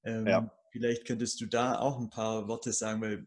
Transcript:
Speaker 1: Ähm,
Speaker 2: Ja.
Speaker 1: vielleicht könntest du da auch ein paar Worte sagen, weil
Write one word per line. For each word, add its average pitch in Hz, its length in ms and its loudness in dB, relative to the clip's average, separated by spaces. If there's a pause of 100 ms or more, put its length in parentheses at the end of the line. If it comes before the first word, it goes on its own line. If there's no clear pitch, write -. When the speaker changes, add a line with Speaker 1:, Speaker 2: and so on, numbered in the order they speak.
Speaker 1:
Ähm, 113 180 -2
Speaker 2:
Ja. 101 260 4 (200)
Speaker 1:
vielleicht 117 340 0
könntest 117 360 -2
du 113 60 -6
da 120 320 2
auch 127 200 0
ein 113 100 -4
paar 110 380 -2
Worte 113 240 -4
sagen, 110 300 0
weil 107 260 -2